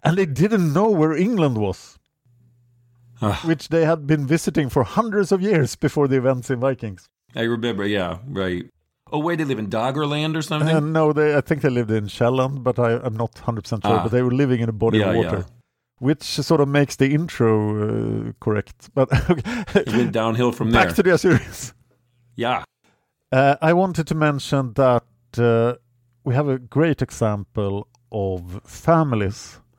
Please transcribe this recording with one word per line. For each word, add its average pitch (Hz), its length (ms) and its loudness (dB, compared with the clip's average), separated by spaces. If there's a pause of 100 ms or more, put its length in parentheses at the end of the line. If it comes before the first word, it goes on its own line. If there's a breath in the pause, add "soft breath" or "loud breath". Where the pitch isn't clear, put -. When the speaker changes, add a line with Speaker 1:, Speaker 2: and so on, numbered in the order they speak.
Speaker 1:
and 165 140 2
they 190 100 2
didn't 170 460 2
know 202 180 2
where 160 220 4
England 165 440 2
was, 98 400 -4 (1300)
Speaker 2:
Ah. 104 220 0
Speaker 1:
which 165 240 -2
they 165 160 2
had 156 220 0
been 147 200 2
visiting 156 420 0
for 131 140 2
hundreds 208 480 0
of 190 100 2
years 180 340 0
before 147 320 0
the 135 100 2
events 127 340 0
in 123 80 -4
Vikings. 117 480 -6 (280)
Speaker 2:
I 117 60 -4
remember, 117 460 -2
yeah, 90 400 -2
right. 92 380 -4 (460)
Oh, 147 80 -2
wait, 165 180 -2
they 156 80 -2
live 131 140 -4
in 107 100 -6
Doggerland 147 680 -2
or 160 60 -4
something? 156 320 0
Speaker 1:
Uh, 156 40 4
no, 156 320 0
they, 151 240 2
I 143 60 2
think 147 200 -2
they 151 80 4
lived 120 220 -2
in 107 140 0
Sjælland, 131 580 -2
but 123 160 0
I, 117 180 2
I'm 120 200 -6
not 113 220 -6
hundred 110 240 -6
percent 107 200 -6
sure. 104 160 2
Speaker 2:
Ah. 85 40 -4
Speaker 1:
But 107 80 -2
they 123 100 2
were 123 100 0
living 127 300 2
in 117 80 -2
a 113 40 -4
body 110 280 2
of 98 120 2
Speaker 2:
Yeah, - 80 2
Speaker 1:
water, 85 160 -2
Speaker 2:
yeah. 92 60 -6 (560)
Speaker 1:
which 139 240 -2
sort 151 380 0
of 143 60 2
makes 143 280 2
the 139 180 2
intro, 151 360 0 (800)
uh, - 100 -12
correct. - 560 -6
But, 131 180 2
<laughs> - 160 0
okay. 190 340 -2 (180)
Speaker 2:
It - 120 -6
went 113 200 2
downhill 113 380 0
from 113 200 -2
Speaker 1:
Back 117 160 4
Speaker 2:
there. 87 80 -2
Speaker 1:
to - 80 2
the 180 100 4
Assyrians. - 600 0 (600)
Speaker 2:
Yeah. 117 280 -4 (680)
Speaker 1:
Uh, 139 300 4
I 160 120 2
wanted 175 340 0
to 165 80 -4
mention 143 580 0
that, 127 300 2 (340)
uh, 117 380 2 (480)
we 127 100 -2
have 147 140 2
a 131 100 -2
great 139 440 0
example 104 840 -4 (240)
of 95 540 -6
families 123 920 0 (200)